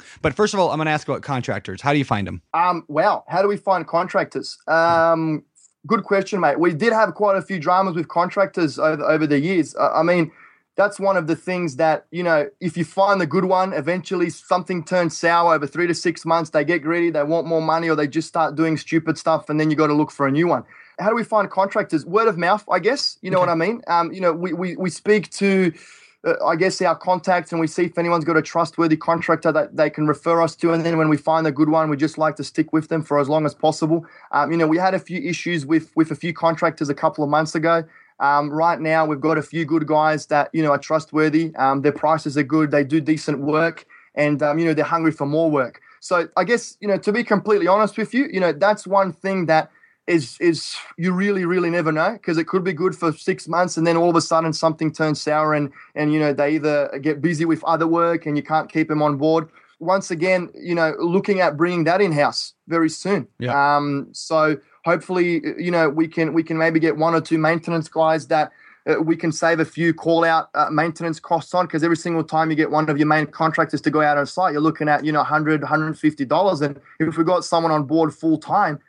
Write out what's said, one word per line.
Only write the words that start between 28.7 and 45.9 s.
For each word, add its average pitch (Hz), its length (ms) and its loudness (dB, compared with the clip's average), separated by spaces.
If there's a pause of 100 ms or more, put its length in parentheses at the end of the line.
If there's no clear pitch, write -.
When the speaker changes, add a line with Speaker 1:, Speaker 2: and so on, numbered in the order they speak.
Speaker 2:
contractor 165 540 0
that 151 240 0
they 151 160 2
can 151 160 -2
refer 165 340 0
us 160 160 0
to. 170 160 0
And 165 100 0
then 165 140 0
when 156 120 2
we 151 80 2
find 160 280 0
a 151 60 0
good 151 180 0
one, 160 200 2
we 143 80 -2
just 156 200 -2
like 156 200 0
to 147 60 -8
stick 156 300 -4
with 160 160 0
them 160 140 -2
for 147 160 0
as 139 100 0
long 156 160 2
as 147 80 -2
possible. 165 520 0 (260)
Um, 143 200 0
you 170 60 0
know, 165 100 2
we 160 100 2
had 185 180 0
a 180 40 0
few 175 220 -10
issues 165 460 -4
with, 160 280 0
with 160 140 2
a 160 60 -6
few 165 180 -6
contractors 165 560 -2
a 143 60 -2
couple 156 280 -2
of 143 60 -2
months 156 240 0
ago. 165 300 2 (360)
Um, 143 320 2
right 165 280 0
now, 160 280 2
we've 147 120 -2
got 156 200 0
a - 20 -4
few 165 240 -6
good 156 220 0
guys 156 400 2
that, 147 260 0
you 160 80 0
know, 151 100 2
are 143 60 2
trustworthy. 156 800 0
Um, 135 260 0
their 147 100 2
prices 151 460 -2
are 151 60 2
good. 151 260 0
They 147 140 2
do 151 180 0
decent 147 380 -2
work, 156 480 -2 (260)
and, 147 300 0
um, 151 160 0
you 170 60 0
know, 156 100 2
they're 147 100 0
hungry 160 260 0
for 147 140 -4
more 156 240 2
work. 131 320 -2 (200)